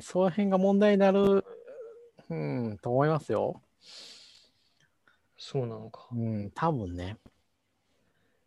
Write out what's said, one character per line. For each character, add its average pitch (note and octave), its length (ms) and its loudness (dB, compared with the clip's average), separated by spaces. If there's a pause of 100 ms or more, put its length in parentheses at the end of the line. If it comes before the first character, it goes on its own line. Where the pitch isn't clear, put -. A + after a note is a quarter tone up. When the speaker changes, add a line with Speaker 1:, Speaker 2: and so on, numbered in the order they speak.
Speaker 1:
そ F3+ 220 -2
の F#3 80 2
辺 G3+ 180 0
が F#3+ 80 4
問 G3 220 4
題 G#3 140 6
に G3 40 6
な G3 140 6
る、 G3 340 4 (840)
う E3 80 -8
ん、 C3 440 -6
と B2 100 -6
思 C3 160 4
い D#3 40 2
ま D#3 100 0
す - 120 -6
よ。 G#2 300 -2 (1800)
Speaker 2:
そ - 220 -8
う B2 80 -4
な A2+ 100 -10
の A2 140 -16
か。 - 200 -20
Speaker 1:
う A#2+ 40 -8
ん、 G#2+ 400 -4
多 E3 160 0
分 G2+ 240 -4
ね。 F2+ 220 -8 (1300)